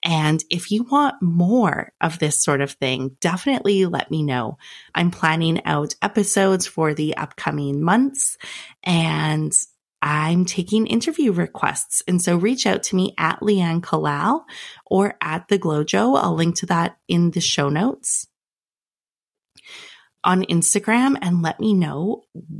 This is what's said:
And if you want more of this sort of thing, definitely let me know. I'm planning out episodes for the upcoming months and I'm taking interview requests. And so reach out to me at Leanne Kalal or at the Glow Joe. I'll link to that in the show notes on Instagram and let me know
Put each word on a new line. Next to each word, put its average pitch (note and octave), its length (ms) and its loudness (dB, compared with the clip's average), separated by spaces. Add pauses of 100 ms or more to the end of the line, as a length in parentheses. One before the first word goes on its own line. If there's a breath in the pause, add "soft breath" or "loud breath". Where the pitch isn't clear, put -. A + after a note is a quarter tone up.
And D#3 480 0
if F3 180 -4
you G#3+ 140 0
want C#4 400 0
more F3 760 2
of E3 200 -4
this D3 240 0
sort C#3+ 180 2
of C#3 120 -4
thing, C3 460 -4
definitely F#3+ 680 0
let - 240 -4
me D#3 100 -2
know. B2+ 380 -4 (340 loud breath)
I'm E3+ 160 2
planning E3 560 0
out D3+ 380 -2
episodes G3 640 2
for D#3 260 -2
the D#3 240 -4
upcoming D3 640 -4
months A#3+ 560 0 (460 loud breath)
and D#3 680 0 (520)
I'm D#3 420 2
taking G#3 400 0
interview A#3+ 460 0
requests. - 760 -2
And F3+ 140 2
so F3 160 2
reach A3 300 0
out F#3+ 160 0
to - 120 -4
me F#3 220 0
at D#3+ 220 -2
Leanne F3 420 2
Kalal E3 640 -2 (420 loud breath)
or G3 340 0
at D#3+ 280 -6
the G3+ 100 4
Glow D#3 260 0
Joe. G#3+ 320 2
I'll E3+ 200 2
link E3 220 2
to F3 100 -4
that E3+ 300 0 (100)
in E3+ 240 4
the E3+ 100 -2
show C#3+ 280 0
notes - 580 -2 (2000 loud breath)
on F#3 200 4
Instagram A3+ 760 2
and F3 200 2
let E3 180 -2
me G#3+ 140 2
know E3+ 500 -2 (360)